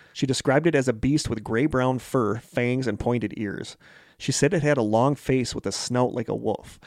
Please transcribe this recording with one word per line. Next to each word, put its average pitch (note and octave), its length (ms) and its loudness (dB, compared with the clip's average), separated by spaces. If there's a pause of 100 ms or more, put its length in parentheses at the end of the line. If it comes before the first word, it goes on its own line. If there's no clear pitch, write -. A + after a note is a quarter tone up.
(120)
She - 140 -4
described C3+ 420 2
it D3+ 80 4
as C3 100 2
a C3 60 2
beast C#3 360 0
with A2+ 140 -4
gray-brown B2+ 560 0
fur, A2+ 380 0
fangs, B2 500 -2
and G#2 140 -4
pointed A#2 360 -2
ears. - 400 -8 (400)
She - 140 -4
said C#3+ 240 2
it D#3+ 80 2
had D3 140 4
a B2 60 2
long A2+ 340 4
face C3 400 -2
with - 100 -8
a G2+ 60 -2
snout B2 420 -2
like A#2+ 140 -4
a G#2 80 -2
wolf. - 500 -6